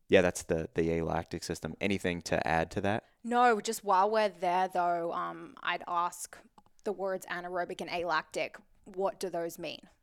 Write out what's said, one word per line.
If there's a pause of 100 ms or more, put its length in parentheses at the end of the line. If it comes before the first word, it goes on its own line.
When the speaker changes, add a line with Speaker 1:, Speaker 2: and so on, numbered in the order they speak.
Speaker 1:
yeah,
that's
the,
the
alactic
system.
Anything
to
add
to
that? (200)
Speaker 2:
No,
just
while
we're
there
though,
um,
I'd
ask (460)
the
words
anaerobic
and
alactic, (280)
what
do
those
mean? (220)